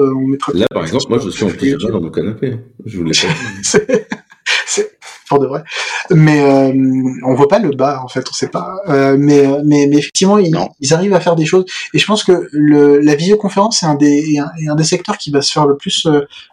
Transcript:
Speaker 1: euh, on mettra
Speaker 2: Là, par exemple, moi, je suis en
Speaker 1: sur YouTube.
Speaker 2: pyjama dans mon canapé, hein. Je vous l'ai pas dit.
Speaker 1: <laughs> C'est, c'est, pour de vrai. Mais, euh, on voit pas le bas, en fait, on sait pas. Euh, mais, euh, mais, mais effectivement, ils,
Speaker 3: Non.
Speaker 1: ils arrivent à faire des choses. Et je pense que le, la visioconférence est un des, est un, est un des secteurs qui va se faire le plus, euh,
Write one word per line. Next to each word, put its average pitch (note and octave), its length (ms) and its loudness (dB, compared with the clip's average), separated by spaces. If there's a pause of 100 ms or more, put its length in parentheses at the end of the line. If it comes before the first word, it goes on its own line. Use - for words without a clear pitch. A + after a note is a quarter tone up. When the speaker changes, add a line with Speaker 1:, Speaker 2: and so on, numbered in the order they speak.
Speaker 1:
euh, C3+ 140 2
on C3+ 120 -2
mettra C#3 260 -4
Speaker 2:
Là, G2 160 2
par F#2 140 -4
exemple, F2 260 -4
moi, A#2 120 0
je G2 80 -6
suis G2+ 140 -4
en G2+ 40 0
Speaker 1:
sur F2 100 -4
YouTube. - 200 -2
Speaker 2:
pyjama G#2 200 -4
dans - 60 -2
mon D#2+ 60 -8
canapé, G#2 420 -6
hein. A#2 80 -10 (260)
Je A2 120 -12
vous E2+ 60 -4
l'ai D#2+ 80 -4
pas - 140 -2
dit. A2 360 -6
Speaker 1:
<laughs> - 0 -
C'est, - 460 -2 (580)
c'est, - 300 -6 (320)
pour C#3+ 100 2
de C3+ 80 0
vrai. C#3+ 160 -6 (480)
Mais, D#3 320 6
euh, C3+ 300 4 (520)
on B2+ 100 0
voit C#3 140 4
pas G3+ 100 2
le G3 120 0
bas, C3 320 -2
en B2+ 60 -14
fait, B2+ 220 -6
on - 20 -12
sait - 160 -6
pas. F3 280 -10 (120)
Euh, C#3 300 4
mais, C#3+ 280 4
euh, C#3+ 180 0
mais, D3 240 4
mais C#3+ 100 2
effectivement, F#3+ 400 2
ils, F3+ 120 2
Speaker 3:
Non. F#2 200 -2 (100)
Speaker 1:
ils C#3 140 0
arrivent F#3+ 200 0
à F3 60 2
faire E3+ 160 0
des D#3+ 100 0
choses. F#3 180 2 (300)
Et D#3 40 0
je - 80 0
pense G#3 180 -2
que F3 280 2
le, D3 480 4
la D3 140 4
visioconférence G3+ 680 0
est E3+ 40 -2
un D3+ 80 2
des, D3 400 2
est D3 40 0
un, C#3+ 120 -6 (100)
est D3+ 80 -4
un D3+ 60 -2
des D#3 100 0
secteurs F3+ 340 -4
qui - 120 -12
va C#3+ 120 0
se - 100 -4
faire D3+ 140 0
le C#3+ 100 2
plus, - 300 -6
euh, D3 200 0 (260)